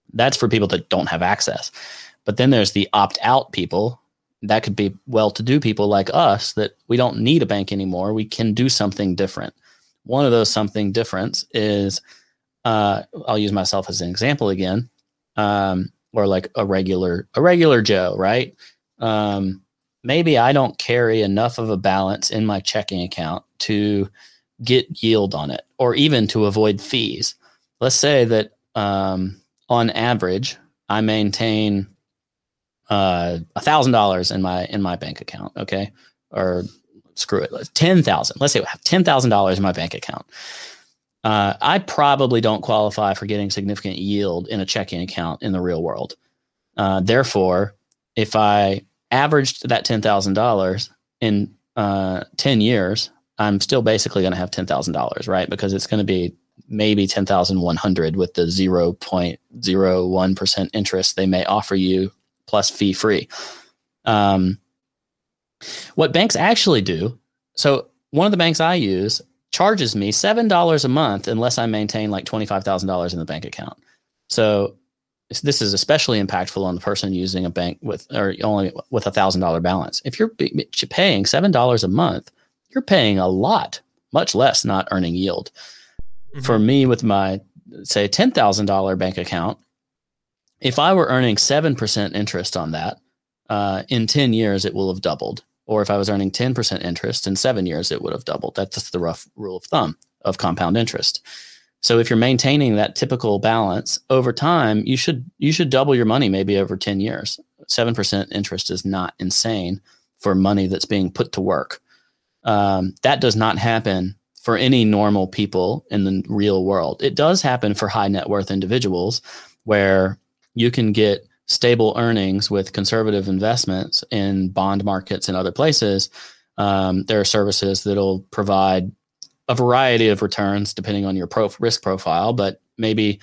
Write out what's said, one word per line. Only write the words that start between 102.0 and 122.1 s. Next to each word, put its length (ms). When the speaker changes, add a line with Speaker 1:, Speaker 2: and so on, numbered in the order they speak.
Speaker 1:
you're 80
maintaining 580
that 200
typical 440
balance 580
over 240
time, 520
you 120
should, 400
you 160
should 160
double 260
your 100
money 220
maybe 300
over 180
ten 240
years. 400
Seven 280
percent 380
interest 360
is 140
not 340
insane 640
for 160
money 320
that's 180
being 260
put 220
to 80
work. 400
Um, 500
that 180
does 140
not 220
happen 580
for 160
any 260
normal 440
people 640
in 140
the 240
real 380
world. 360
It 140
does 260
happen 340
for 120
high 220
net 200
worth 220
individuals 680
where 560
you 160
can 220
get 340
stable 500
earnings 520